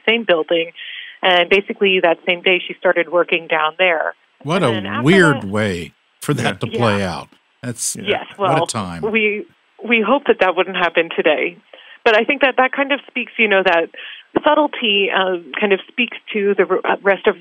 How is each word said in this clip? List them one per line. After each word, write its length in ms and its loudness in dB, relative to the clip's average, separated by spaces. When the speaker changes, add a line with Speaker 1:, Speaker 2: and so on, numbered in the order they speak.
Speaker 1:
same 160 2
building. 480 0
And 280 2
basically 500 2
that 260 2
same 160 -2
day 240 2
she 140 -12
started 300 0
working 380 0
down 300 0
there. 360 0
Speaker 2:
What 200 0
Speaker 1:
And 120 2
then 100 -6
Speaker 2:
a 40 -8
Speaker 1:
after 140 -6
Speaker 2:
weird 380 4
Speaker 1:
that 40 -8
Speaker 2:
way 480 -4
for 140 -2
that 80 -4
Speaker 3:
Yeah. 100 -2
Speaker 2:
to 140 -8
play 320 0
Speaker 1:
Yeah. 160 -4
Speaker 2:
out. 140 -12
That's, 340 -8
Speaker 1:
Yes, 300 -4
Speaker 2:
what 140 0
a 20 2
Speaker 1:
well, 140 0
Speaker 2:
time. 340 -8
Speaker 1:
we, 340 -2
we 180 0
hope 240 -2
that 140 2
that 160 2
wouldn't 220 -2
happen 380 0
today. 420 0
But 120 4
I 60 2
think 180 -2
that 160 2
that 140 2
kind 220 -2
of 140 -2
speaks, 300 -10
you 120 2
know, 140 4
that 260 2
subtlety, 720 0
uh, 260 0
kind 140 2
of 160 0
speaks 260 -4
to 220 0
the 120 2
re-, 200 2
uh, 160 0
rest 260 0
of 140 2